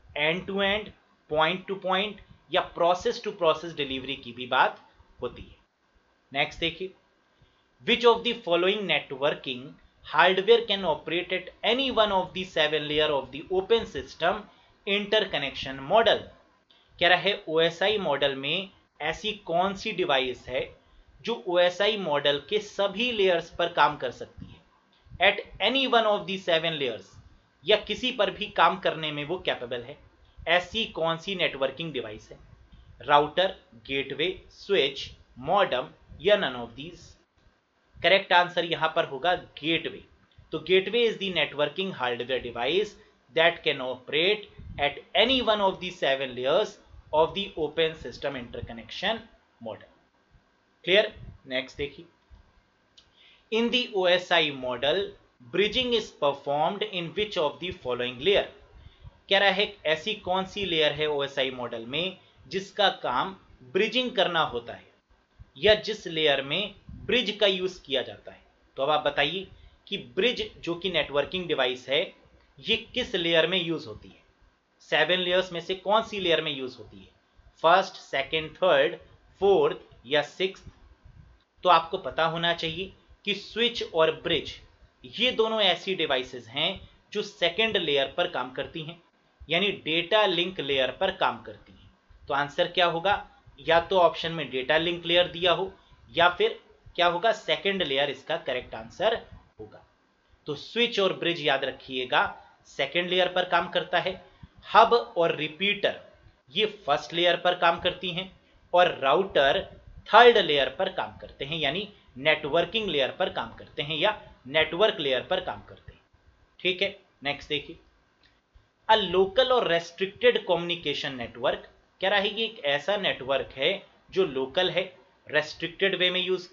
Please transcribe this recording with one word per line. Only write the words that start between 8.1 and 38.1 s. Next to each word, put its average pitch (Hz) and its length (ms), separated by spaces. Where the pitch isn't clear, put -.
the 226 80
following 185 420
networking 139 760
hardware 190 600
can 196 200
operate 165 460
at 180 200
any 254 280
one 208 180
of 170 220
the 185 140
seven 151 420
layer 151 220
of 123 200
the 143 200
open 196 360
system 175 560
interconnection 185 960
model? 208 280
कह 175 80
रहा 175 120
है 202 300
ओएसआई 170 500
model 143 360
में 160 340
ऐसी 160 320
कौन 180 300
सी 220 160
device 135 560
है 131 140
जो 233 260
ओएसआई 180 520
model 143 500
के 208 100
सभी 202 520
layers 185 380
पर 170 140
काम 151 240
कर 127 140
सकती - 340
है, - 140
at 202 140
any 254 260
one 226 180
of 196 200
the 190 140
seven 160 380
layers, 113 260
या 208 120
किसी 214 340
पर 202 200
भी 185 140
काम 175 220
करने 156 320
में 147 140
वो 170 140
capable 127 440
है। - 140
ऐसी 175 460
कौन 165 240
सी 196 180
networking 147 580
device 110 380
है? - 60
Router, 151 540
gateway, 135 420
switch, - 580
modem 151 500
या 202 160
none 139 200
of 117 200
these? 156 240
करेक्ट 190 360